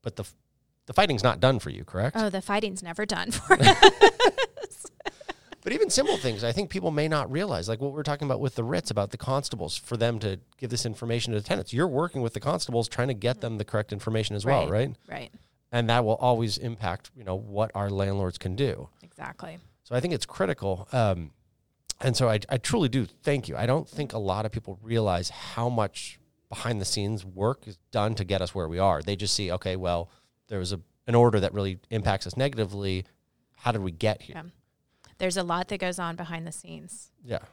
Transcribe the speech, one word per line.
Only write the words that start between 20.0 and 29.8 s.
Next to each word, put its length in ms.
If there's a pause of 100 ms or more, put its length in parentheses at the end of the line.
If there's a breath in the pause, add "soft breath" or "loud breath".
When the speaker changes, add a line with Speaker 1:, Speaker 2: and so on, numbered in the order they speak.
Speaker 1:
think 140
it's 120
critical. 680
Um, 400 (680)
and 160
so 120
I, 100 (100)
I 100
truly 300
do 160 (200)
thank 240
you. 80
I 100
don't 220
think 240
a 60
lot 280
of 60
people 300
realize 480
how 380
much 520 (280)
behind 320
the 40
scenes 400
work 420
is 100 (140)
done 240
to 100
get 160
us 140
where 140
we 100
are. 240
They 140
just 180
see, 160
okay, 240
well, 360 (360 soft breath)